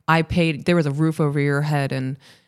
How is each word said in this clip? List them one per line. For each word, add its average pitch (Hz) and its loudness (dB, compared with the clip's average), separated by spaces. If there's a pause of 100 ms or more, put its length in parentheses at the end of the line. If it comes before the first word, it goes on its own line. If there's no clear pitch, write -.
I 165 4
paid, 160 0
there 175 2
was 156 2
a 139 0
roof 156 0
over 147 0
your 143 0
head 143 0
and 131 -4 (300)